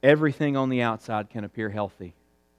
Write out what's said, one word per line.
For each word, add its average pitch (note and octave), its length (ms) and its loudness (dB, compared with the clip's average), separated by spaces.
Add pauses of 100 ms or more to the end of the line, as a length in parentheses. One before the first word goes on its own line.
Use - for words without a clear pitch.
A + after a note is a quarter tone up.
Everything C#3+ 540 4
on C3 120 0
the B2+ 120 0
outside A2 480 -4
can A2 140 -10
appear G#2+ 260 -6
healthy. G2 460 -8 (440)